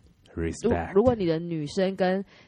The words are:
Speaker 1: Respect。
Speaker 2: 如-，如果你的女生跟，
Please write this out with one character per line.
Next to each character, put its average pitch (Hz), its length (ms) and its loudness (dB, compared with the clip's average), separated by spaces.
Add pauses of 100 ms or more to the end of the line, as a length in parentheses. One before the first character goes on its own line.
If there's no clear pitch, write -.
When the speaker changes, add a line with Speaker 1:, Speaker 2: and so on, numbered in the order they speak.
(360)
Speaker 1:
Respect。 82 580 -2
Speaker 2:
如-， - 20 -
如 202 80 6
果 254 100 4
你 208 120 -2
的 160 120 2
女 165 300 -4
生 190 280 0
跟， 190 280 0 (240)